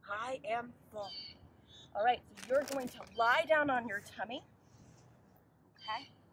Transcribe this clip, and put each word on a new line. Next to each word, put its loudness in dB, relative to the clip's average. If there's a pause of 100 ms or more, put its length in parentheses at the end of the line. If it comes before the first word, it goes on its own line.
(100)
I -4
am -2 (180)
full. -8 (840)
All 0
right, 4 (160)
so -6
you're 4
going -2
to -12 (180)
lie 6
down 6
on 0
your -6 (160)
tummy, -6 (1300)
okay? -8 (240)